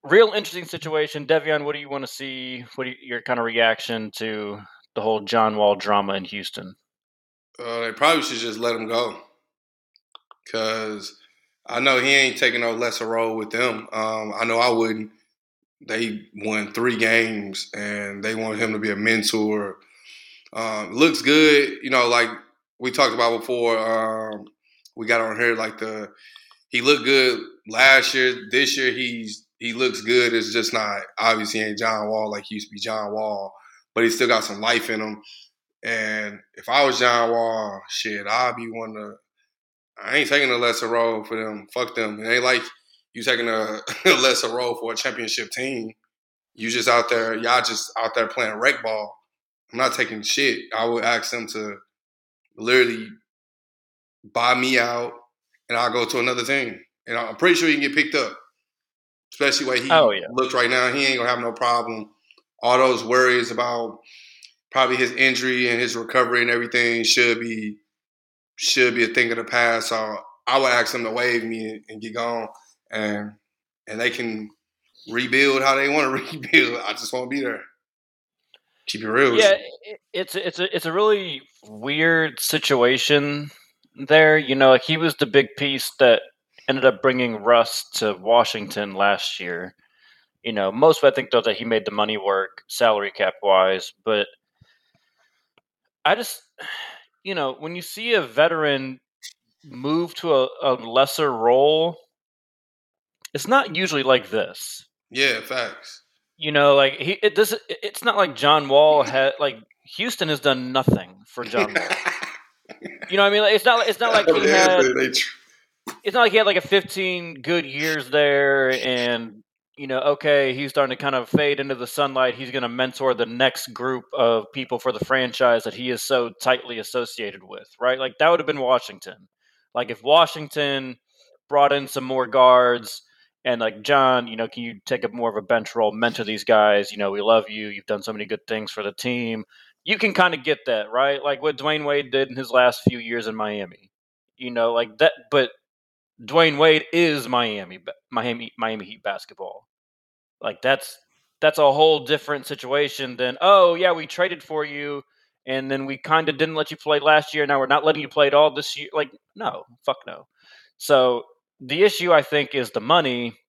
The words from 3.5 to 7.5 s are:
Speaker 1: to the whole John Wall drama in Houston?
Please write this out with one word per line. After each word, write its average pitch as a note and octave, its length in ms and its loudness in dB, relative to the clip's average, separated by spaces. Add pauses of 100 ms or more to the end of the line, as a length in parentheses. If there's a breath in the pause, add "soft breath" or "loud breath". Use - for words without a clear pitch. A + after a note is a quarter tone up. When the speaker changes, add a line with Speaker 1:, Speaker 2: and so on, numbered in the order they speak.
Speaker 1:
to G#2+ 480 -8 (340 soft breath)
the A2 80 -6
whole A2 180 0
John A2 360 0
Wall G#2 180 4
drama G2 400 0
in G2 100 -6
Houston? G2 520 -14 (800)